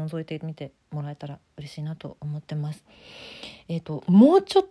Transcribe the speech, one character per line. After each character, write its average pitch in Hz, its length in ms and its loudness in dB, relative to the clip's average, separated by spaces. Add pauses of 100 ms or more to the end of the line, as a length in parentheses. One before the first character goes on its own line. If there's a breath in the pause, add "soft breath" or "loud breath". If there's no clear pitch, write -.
覗 160 140 -8
い 160 40 -12
て 156 180 -10
み 160 120 -10
て 139 160 -14 (180)
も 147 140 -8
ら 147 80 -10
え 151 40 -14
た 147 120 -14
ら 143 100 -14 (200)
嬉 147 140 -16
し - 80 -16
い 151 40 -8
な 156 120 -8
と - 260 -16
思 147 180 -8
っ - 20 -12
て - 140 -10
ま 151 180 -6
す。 - 100 -18 (840 loud breath)
え 170 100 -6
っ 160 40 -6
と、 - 260 -10
も 233 280 8
う 381 60 6
ち - 160 -2
ょ - 40 8
っ 381 100 -12